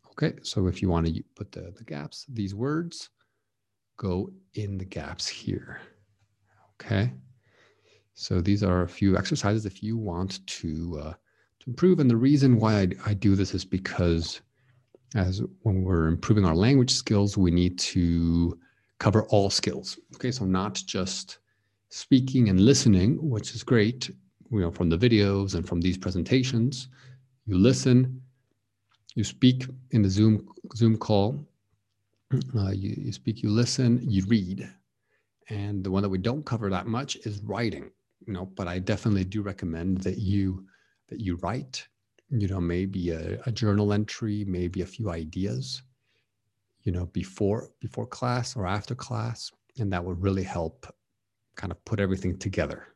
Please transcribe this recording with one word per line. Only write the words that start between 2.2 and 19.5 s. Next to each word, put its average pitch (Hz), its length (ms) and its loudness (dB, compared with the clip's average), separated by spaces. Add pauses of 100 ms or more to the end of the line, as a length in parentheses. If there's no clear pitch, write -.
these 101 260 -6
words 151 540 -6 (880)
go 95 340 -4 (240)
in 101 220 -6
the 92 80 -8
gaps - 420 -10
here, - 540 -8 (960)
okay? 110 360 0 (1040)
So 92 260 -2
these 101 220 2
are 90 200 4
a 85 40 -2
few 95 300 2
exercises 107 480 0
if - 160 -10
you 110 160 -4
want 95 500 -6
to, 82 520 -6
uh, 78 140 -8 (460)
to - 100 -12
improve. 175 300 4
And 131 100 6
the 117 80 6
reason 131 420 6
why 107 220 4
I, 92 60 4 (200)
I 104 60 0
do 98 220 4
this 95 180 0
is 95 120 -4
because 87 760 0 (760)
as 95 260 0 (200)
when 95 220 0
we're 85 240 2
improving 95 380 2
our 80 100 4
language 123 360 4
skills, 101 460 2
we 90 140 4
need 90 280 2
to 85 800 2 (400)
cover 107 260 2
all 101 240 4
skills. - 500 -4 (160)